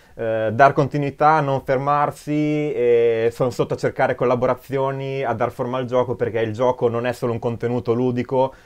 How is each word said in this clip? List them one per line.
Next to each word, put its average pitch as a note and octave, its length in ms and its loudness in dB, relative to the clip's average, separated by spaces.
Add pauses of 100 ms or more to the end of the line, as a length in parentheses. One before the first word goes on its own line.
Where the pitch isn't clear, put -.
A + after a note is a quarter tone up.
(200)
eh, A2 320 -2
dar A2+ 220 6
continuità, D3 680 2
non C3+ 220 -2
fermarsi, D3 1080 -2
e A#2 580 4
sono B2 200 0
sotto C3 240 -2
a - 20 -12
cercare C3 380 0
collaborazioni, C3+ 1080 -2
a A#2+ 100 -2
dar A2+ 180 -2
forma B2+ 260 -4
al B2+ 80 -4
gioco, A#2+ 300 0
perché A2+ 240 -2
il A2+ 140 -2
gioco B2 360 2
non A#2 160 -2
è B2 80 0
solo A#2+ 200 -4
un A2+ 60 -4
contenuto A#2+ 540 -2
ludico, B2+ 580 0 (140)